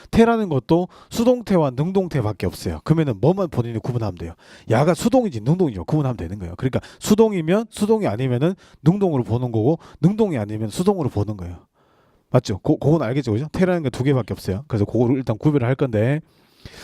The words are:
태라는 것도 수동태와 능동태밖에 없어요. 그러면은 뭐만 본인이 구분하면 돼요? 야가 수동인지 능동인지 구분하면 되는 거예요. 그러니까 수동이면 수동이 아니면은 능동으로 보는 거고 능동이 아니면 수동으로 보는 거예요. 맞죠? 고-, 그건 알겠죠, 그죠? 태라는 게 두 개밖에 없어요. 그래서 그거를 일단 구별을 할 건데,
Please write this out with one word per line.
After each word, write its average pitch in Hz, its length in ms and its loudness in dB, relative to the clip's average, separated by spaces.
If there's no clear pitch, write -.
태라는 226 380 4
것도 160 400 2
수동태와 208 640 2
능동태밖에 151 720 -2
없어요. 85 380 -6
그러면은 147 360 0
뭐만 180 300 2
본인이 117 280 -4
구분하면 110 380 -4
돼요? 85 160 -10
야가 147 240 4
수동인지 208 480 0
능동인지 139 440 0
구분하면 139 300 0
되는 90 220 -8
거예요. 87 180 -10
그러니까 127 240 -2
수동이면 208 720 2
수동이 208 380 0
아니면은 127 460 0
능동으로 170 400 2
보는 120 300 -2
거고 117 260 2
능동이 190 380 2
아니면 107 320 -4
수동으로 180 380 0
보는 104 280 -2
거예요. 87 300 -14
맞죠? 113 280 0
고-, 160 200 0
그건 151 240 2
알겠죠, 123 300 -2
그죠? 123 200 -2
태라는 175 320 0
게 127 60 -2
두 - 120 -8
개밖에 131 300 0
없어요. 95 340 -6
그래서 104 180 0
그거를 120 320 2
일단 123 220 -4
구별을 143 300 2
할 135 80 0
건데, 127 440 0